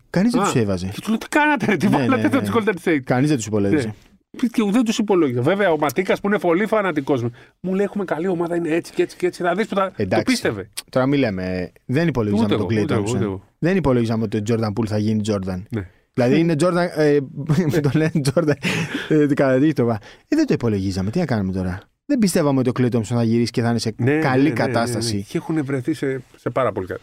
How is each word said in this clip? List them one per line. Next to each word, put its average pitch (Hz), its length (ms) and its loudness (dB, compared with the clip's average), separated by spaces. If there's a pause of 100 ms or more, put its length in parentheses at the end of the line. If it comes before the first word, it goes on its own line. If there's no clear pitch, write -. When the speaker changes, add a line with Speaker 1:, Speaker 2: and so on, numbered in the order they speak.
(100)
Speaker 1:
κανείς 208 220 2
δεν 247 80 2
Speaker 2:
Α, 202 40 2
Speaker 1:
τους 160 100 0
έβαζε. 98 320 0
Speaker 2:
και 95 140 -10
του - 80 -10
λέω, 220 100 0
«Τι - 100 -14
κάνατε, 392 380 2
ρε, 214 100 2
τι 156 120 0
Speaker 1:
Ναι, - 80 2
Speaker 2:
βάλατε 247 240 2
Speaker 1:
ναι, - 60 2
Speaker 2:
εδώ 277 140 0
Speaker 1:
ναι. 202 60 -2
Speaker 2:
τους 202 100 -2
Golden 214 180 0 (100)
State;» 156 200 2
Speaker 1:
Κανείς 135 240 2
δεν 151 80 2
τους 110 100 -4
υπολόγιζε. 107 400 0
Speaker 2:
Ναι. 107 80 -6 (540)
Και 226 220 0
δεν 233 140 4
τους 220 140 -2
υπολόγιζε. 170 420 2
Βέβαια, 185 320 2
ο 156 60 2
Ματίκας, 175 420 0
που 202 80 -2
είναι 202 100 2
πολύ 185 280 2
φανατικός 151 560 0
μου, 117 80 -2 (300)
μου 185 140 -4
λέει, 202 100 0
«Έχουμε 202 200 -4
καλή 165 240 -4
ομάδα, 170 280 -2
είναι 170 120 -2
έτσι 165 240 -2
και 180 100 0
έτσι - 140 -6
και 180 100 -2
έτσι. 175 160 -4
Θα 175 120 0
δεις 214 120 -2
που - 80 -8
θα», 190 140 0
το 180 80 -14
Speaker 1:
Εντάξει. 110 280 0
Speaker 2:
πίστευε. 147 440 -2 (220)
Speaker 1:
Τώρα 127 160 2
μη 143 100 2
λέμε, 92 560 -2 (120)
δεν 160 240 0
υπολογίζαμε 113 460 0
Speaker 2:
Ούτε - 20 2
Speaker 1:
τον 104 160 -2
Speaker 2:
εγώ, 143 80 2
Speaker 1:
Klay - 20 4
Speaker 2:
ούτε 143 120 0
εγώ, 110 80 0
Speaker 1:
Thompson. 110 120 -4
Speaker 2:
ούτε 120 100 0
εγώ. 95 200 -6 (140)
Speaker 1:
Δεν 180 180 0
υπολογίζαμε 120 480 2
ότι 110 120 -2
ο 107 120 0
Jordan 110 240 0
Poole 113 140 -2
θα 104 120 -2
γίνει 107 280 2
Jordan. 95 440 -2
Speaker 2:
Ναι. 101 180 -6 (260)
Speaker 1:
Δηλαδή, 131 240 2
είναι 170 200 2
Jordan, 175 280 2 (100)
ε, 147 220 4 (320)
<laughs> 156 300 0
το 143 140 2
λένε 156 160 2 (240)
Jordan, 156 180 2 (560)
ε, 151 180 4
τι 139 80 2
καλά, 131 240 2
τι 151 140 4
το 127 120 0
πα-, 117 140 0 (300)
ε, 294 80 0
δεν 311 100 2
το - 80 0
υπολογίζαμε. 98 560 -2
Τι 175 80 -2
να 180 60 0
κάνουμε 104 280 0
τώρα; 92 280 -4 (240)
Δεν 285 140 0
πιστεύαμε 165 400 2
ότι 127 100 2
ο 123 100 2
Klay 123 120 2
Thompson 117 120 0
θα 117 200 -2
γυρίσει 117 280 2
και 123 120 -2
θα 117 80 0
είναι 117 80 0
σε 110 180 -4
Speaker 2:
Ναι, 135 220 2
Speaker 1:
καλή 160 40 0
Speaker 2:
ναι, 147 80 0
ναι, 131 120 2
ναι, 151 60 4
ναι. - 180 0
Speaker 1:
κατάσταση. 117 640 -2
Speaker 2:
Και - 100 -6
έχουν 156 260 -4
βρεθεί 139 300 -4
σε, 135 280 -6 (140)
σε - 140 -8
πάρα 120 220 0
πολύ 95 140 -6
κα-, - 160 -8